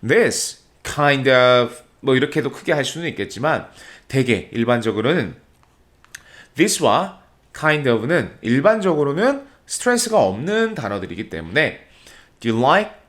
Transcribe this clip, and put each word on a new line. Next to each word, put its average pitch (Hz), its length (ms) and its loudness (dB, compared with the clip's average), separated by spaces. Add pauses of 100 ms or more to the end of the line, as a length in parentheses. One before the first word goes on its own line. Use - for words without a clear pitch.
This 160 560 0 (200)
kind 139 460 0
of, 123 460 4 (240)
뭐, 131 160 0
이렇게도 139 360 0
크게 - 220 -4
할 147 120 0
수는 165 240 -8
있겠지만, 117 600 -4 (380)
되게 120 440 0
일반적으로는 117 840 -2 (1200)
this와 160 680 0 (320)
kind 151 360 0
of는 117 520 -2
일반적으로는 180 1040 0 (180)
스트레스가 233 540 -2
없는 175 560 0
단어들이기 101 540 -8
때문에 85 580 -4 (540)
do 117 100 -2
you 113 100 0
like 175 300 2 (180)